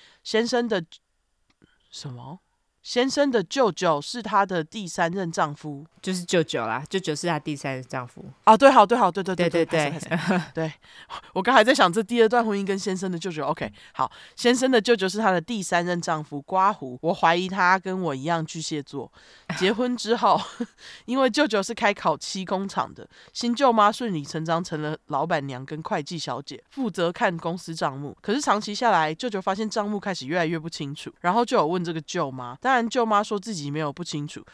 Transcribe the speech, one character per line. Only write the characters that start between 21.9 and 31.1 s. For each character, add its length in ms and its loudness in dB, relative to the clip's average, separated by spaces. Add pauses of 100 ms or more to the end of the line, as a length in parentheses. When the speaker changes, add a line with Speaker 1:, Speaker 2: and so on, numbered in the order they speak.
Speaker 1:
烤 240 0
漆 260 -8
工 240 -4
厂 280 -4
的， 120 -16 (240)
新 240 -2
舅 160 4
妈 200 6
顺 200 -4
理 140 -4
成 180 -6
章 200 0
成 180 -6
了 160 -4 (120)
老 140 0
板 220 -2
娘 180 -10
跟 200 -10
会 180 -4
计 160 -10
小 240 -6
姐， 300 -18
负 180 -4
责 220 0
看 260 0
公 180 -6
司 200 -10
账 200 -4
目。 260 -10
可 120 -2
是 80 -2
长 180 0
期 140 -8
下 160 0
来， 240 2
舅 160 -6
舅 100 -4
发 140 -2
现 160 -4
账 180 -2
目 120 -4
开 160 -6
始 100 -10
越 100 -4
来 120 2
越 100 -2
不 100 -10
清 280 -8
楚， 240 -14